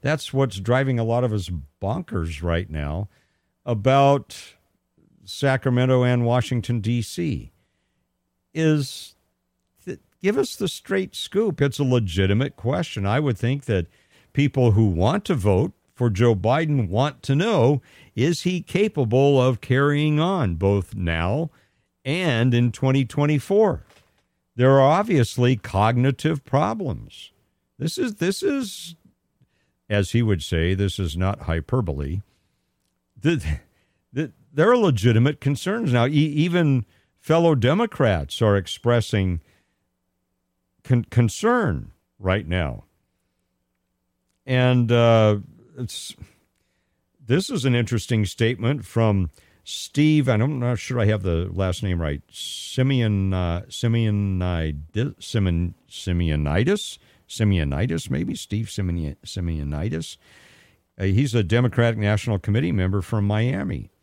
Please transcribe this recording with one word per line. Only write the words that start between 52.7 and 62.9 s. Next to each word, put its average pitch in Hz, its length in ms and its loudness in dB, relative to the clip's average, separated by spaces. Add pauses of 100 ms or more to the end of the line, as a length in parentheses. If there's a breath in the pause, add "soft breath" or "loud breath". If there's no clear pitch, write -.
uh, 90 360 -2
Simeonidi-, 98 1600 -2
Simeon-, 87 520 -2 (120)
Simeonitis? 87 1120 -2 (320 soft breath)
Simeonitis, 98 800 -2
maybe? 147 240 -4
Steve 107 380 -8
Simeon-, 87 520 -4
Simeonitis. 80 920 -6 (840 soft breath)
Uh, 95 40 -4
he's 107 320 0
a 113 80 2
Democratic 117 560 0
National 104 400 0
Committee 127 320 -2
member 95 320 0